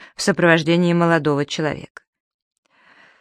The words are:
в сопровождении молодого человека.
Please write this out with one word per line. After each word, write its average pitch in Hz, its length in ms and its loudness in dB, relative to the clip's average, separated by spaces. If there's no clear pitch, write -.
в - 60 -10
сопровождении 170 720 2
молодого 156 500 0
человека. - 600 -10